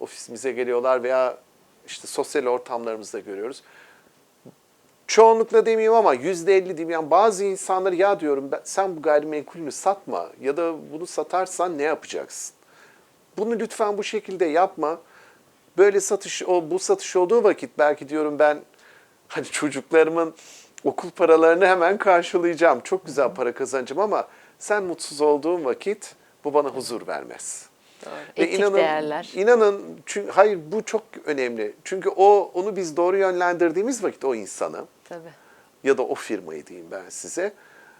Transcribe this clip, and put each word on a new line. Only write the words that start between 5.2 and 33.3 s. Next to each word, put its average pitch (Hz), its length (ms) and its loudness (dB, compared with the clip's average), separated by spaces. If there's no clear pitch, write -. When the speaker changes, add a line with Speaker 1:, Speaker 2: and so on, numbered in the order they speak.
Speaker 1:
demeyeyim 220 280 2
ama 208 200 6
yüzde 170 420 0
elli 185 200 2
diyeyim. 165 140 -6
Yani 160 200 -4
bazı 196 340 4
insanlar 190 480 -2
"Ya," 196 280 0
diyorum, 139 320 -2
"ben, - 120 -4
sen 190 320 -4
bu 151 60 -12
gayrimenkulünü 151 680 -2
satma 135 560 -4
ya 139 160 -2
da 165 180 -2
bunu 160 140 -10
satarsan 175 720 -4
ne 143 40 -4
yapacaksın? - 720 -6
Bunu 220 200 -2
lütfen 214 400 -4
bu 208 60 -4
şekilde 190 400 -4
yapma." 165 560 0
Böyle 202 220 6
satış, - 420 -4
o, 175 280 0
bu 180 80 -2
satış - 380 -2
olduğu 196 280 4
vakit 151 340 2
belki 147 300 0
diyorum 151 300 -2
ben, 151 200 4
hani 139 180 -8
çocuklarımın 160 880 0
okul 170 260 -4
paralarını 165 560 6
hemen 185 320 4
karşılayacağım. 170 840 2
Çok - 260 -6
güzel 139 180 0
Speaker 2:
Hı 120 60 2
hı. 90 40 -10
Speaker 1:
para 123 200 -2
kazanacağım 135 460 -4
ama 185 280 -2
sen 208 240 -2
mutsuz 156 380 -8
olduğun 151 440 2
vakit 131 500 -6
bu 143 100 -2
bana 147 140 2
huzur 117 380 -8
vermez. - 600 -12
Speaker 2:
Doğru. 156 80 -14
Speaker 1:
Ve 165 40 0
Speaker 2:
Etik 170 160 0
Speaker 1:
inanın, 202 180 2
Speaker 2:
değerler. 156 580 0
Speaker 1:
inanın, 208 480 4
çün-, 202 220 -8
hayır 202 300 4
bu 214 120 -4
çok - 180 -4
önemli. 120 500 -4
Çünkü 190 240 -4
o, 196 460 6
onu 185 220 -4
biz 165 200 -6
doğru 180 200 2
yönlendirdiğimiz 180 880 0